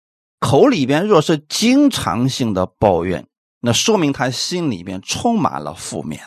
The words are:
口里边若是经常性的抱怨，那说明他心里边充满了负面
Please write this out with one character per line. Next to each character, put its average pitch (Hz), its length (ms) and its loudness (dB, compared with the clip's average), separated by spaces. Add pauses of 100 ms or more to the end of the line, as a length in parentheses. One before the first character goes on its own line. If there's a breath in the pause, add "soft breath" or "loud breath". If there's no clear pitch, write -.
(380)
口 180 280 4
里 190 180 2
边 147 220 0
若 190 140 4
是 156 160 0 (120)
经 262 400 2
常 113 400 -2
性 117 240 -4
的 92 120 0
抱 90 380 2
怨， 87 240 -4 (340)
那 120 120 0
说 214 240 2
明 147 160 0
他 131 160 -2
心 165 400 -4
里 87 140 -6
边 95 180 -10
充 233 380 -2
满 76 220 -2
了 73 120 -10
负 - 300 -10
面 73 240 -10